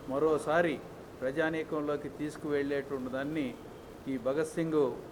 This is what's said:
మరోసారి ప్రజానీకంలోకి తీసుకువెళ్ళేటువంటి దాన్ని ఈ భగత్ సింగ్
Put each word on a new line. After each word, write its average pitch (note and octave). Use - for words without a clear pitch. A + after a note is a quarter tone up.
మరోసారి D3+
ప్రజానీకంలోకి D3+
తీసుకువెళ్ళేటువంటి C#3+
దాన్ని C3+
ఈ C3+
భగత్ C3+
సింగ్ D#3